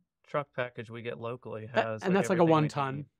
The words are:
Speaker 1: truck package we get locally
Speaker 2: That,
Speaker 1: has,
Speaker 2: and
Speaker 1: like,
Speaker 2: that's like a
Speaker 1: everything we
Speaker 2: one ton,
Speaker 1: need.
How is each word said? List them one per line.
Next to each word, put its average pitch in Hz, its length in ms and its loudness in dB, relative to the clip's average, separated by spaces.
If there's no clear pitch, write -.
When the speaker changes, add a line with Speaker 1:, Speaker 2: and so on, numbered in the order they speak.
Speaker 1:
truck - 320 -6
package 123 340 -6
we 117 140 -12
get 120 160 -6
locally 113 480 -8
Speaker 2:
That, 120 180 0
Speaker 1:
has, 110 180 -4
Speaker 2:
and 185 120 2
Speaker 1:
like, 196 60 4
Speaker 2:
that's 202 100 0
like 180 80 2
a 175 40 8
Speaker 1:
everything 170 40 6
we 160 60 6
Speaker 2:
one 151 160 6
ton, 139 280 -2
Speaker 1:
need. 147 100 -8